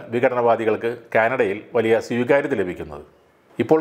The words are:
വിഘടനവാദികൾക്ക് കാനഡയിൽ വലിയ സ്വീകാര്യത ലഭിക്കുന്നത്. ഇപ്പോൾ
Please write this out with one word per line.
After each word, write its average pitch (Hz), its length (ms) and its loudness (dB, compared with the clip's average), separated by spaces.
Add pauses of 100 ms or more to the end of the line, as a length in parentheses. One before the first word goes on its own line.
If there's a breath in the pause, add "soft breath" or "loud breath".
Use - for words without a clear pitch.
(140)
വിഘടനവാദികൾക്ക് 117 760 2 (240)
കാനഡയിൽ 113 460 2 (160)
വലിയ 113 180 2 (140)
സ്വീകാര്യത 135 520 0
ലഭിക്കുന്നത്. 80 440 -8 (580)
ഇപ്പോൾ 156 180 4